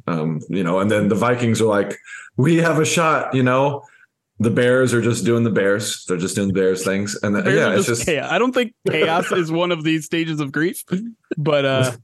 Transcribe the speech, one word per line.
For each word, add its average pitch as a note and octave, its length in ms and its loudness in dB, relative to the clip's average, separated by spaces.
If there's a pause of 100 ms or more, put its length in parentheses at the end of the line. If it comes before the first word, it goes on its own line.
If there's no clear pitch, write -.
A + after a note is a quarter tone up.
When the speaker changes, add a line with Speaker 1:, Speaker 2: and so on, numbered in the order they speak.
Speaker 1:
Um, D#2+ 420 -4
you F2+ 120 -2
know, F2+ 180 0
and G2+ 120 0
then G#2 160 2
the G2+ 80 2
Vikings A#2 460 0
are A2+ 60 2
like, G2+ 280 0 (400)
"We D#3+ 220 4
have E3 220 2
a D#3 60 2
shot," D#3+ 480 0
you C3 100 2
know? C3 380 2 (580)
The A2+ 100 2
Bears B2 440 4
are A#2 80 2
just A2 220 0
doing A#2 220 2
the A2+ 60 2
Bears. G2+ 540 0
They're F#2 120 -2
just F2+ 180 -4
doing G2 140 0
the F#2 40 0
Bears F#2 300 0
things. G2 400 -4
And G2+ 100 0
Speaker 2:
The G#2 80 0
Speaker 1:
the, - 40 -2
Speaker 2:
Bears B2 140 2
Speaker 1:
yeah, C3+ 80 2
Speaker 2:
are F#2+ 80 0
Speaker 1:
it's - 100 2
Speaker 2:
just A#2 160 -2
Speaker 1:
just - 60 -6
Speaker 2:
chaos. C3+ 220 -2
I E3 100 0
don't B3+ 120 0
think B3 280 -2
Speaker 1:
<laughs> - 100 -4
Speaker 2:
chaos E3 420 0
is F3 220 -2
one F3 180 0
of E3 140 -4
these D#3+ 200 -2
stages E3 360 -4
of C#3 100 -6
grief, D#3+ 320 -2 (540)
but, D3 280 0
uh, C3 260 2 (120)